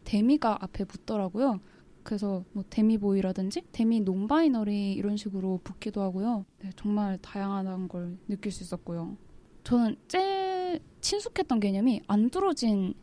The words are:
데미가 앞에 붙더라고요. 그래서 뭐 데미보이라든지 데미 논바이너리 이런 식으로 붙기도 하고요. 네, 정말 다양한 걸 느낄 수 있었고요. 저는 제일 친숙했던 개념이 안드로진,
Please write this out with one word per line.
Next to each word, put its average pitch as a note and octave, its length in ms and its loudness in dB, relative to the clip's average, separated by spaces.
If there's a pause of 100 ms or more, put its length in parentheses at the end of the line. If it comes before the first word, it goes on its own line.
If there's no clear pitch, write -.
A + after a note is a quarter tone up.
데미가 A3 560 4
앞에 F#3+ 240 -6
붙더라고요. G#3 720 -2 (460)
그래서 G3 480 -4
뭐 G3 180 -6
데미보이라든지 G3+ 920 2 (100)
데미 A3+ 280 2
논바이너리 G#3 920 2
이런 G3+ 240 -2
식으로 F#3+ 480 -2
붙기도 G3+ 380 -6
하고요. G3 420 -2 (180)
네, G3 140 -10
정말 G#3 420 0
다양한 F#3+ 720 -4
걸 F3 280 -6 (120)
느낄 G3+ 240 -4
수 - 100 -10
있었고요. - 540 -8 (480)
저는 A#3 320 4 (100)
제일 F#4+ 720 0 (220)
친숙했던 G4+ 580 -2
개념이 G3+ 480 2
안드로진, A3 960 2